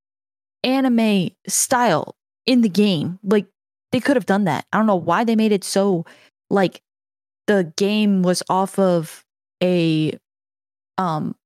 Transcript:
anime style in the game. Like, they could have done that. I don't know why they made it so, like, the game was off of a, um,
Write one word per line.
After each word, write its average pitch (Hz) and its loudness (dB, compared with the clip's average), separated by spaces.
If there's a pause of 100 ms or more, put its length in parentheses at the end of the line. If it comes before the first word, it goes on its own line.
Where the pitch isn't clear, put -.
(640)
anime 233 0 (160)
style 226 0 (300)
in 247 4
the 226 2
game. 180 0
Like, 208 0 (460)
they 254 -2
could 277 0
have 208 -2
done 196 0
that. 147 -2
I 190 0
don't 220 2
know 208 2
why 170 0
they 226 0
made 220 2
it 196 0
so, 196 0 (420)
like, 196 0 (640)
the 190 0
game 202 0
was 175 0
off 190 -2
of 175 0 (380)
a, 165 0 (840)
um, 160 -4 (120)